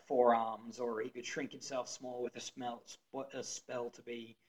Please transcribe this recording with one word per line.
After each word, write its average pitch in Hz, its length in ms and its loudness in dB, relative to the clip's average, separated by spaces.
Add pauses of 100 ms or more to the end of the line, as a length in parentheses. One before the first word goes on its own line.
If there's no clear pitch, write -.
forearms, 113 720 6
or 120 220 0
he 123 80 -2
could 123 160 -8
shrink 139 260 -2
himself 131 360 -4
small 123 340 -6
with 120 140 -2
a 120 60 -8
smell, 120 420 -6
sp-, - 500 -8
a 127 100 -4
spell 120 480 -4
to - 100 -16
be, 117 340 -8 (120)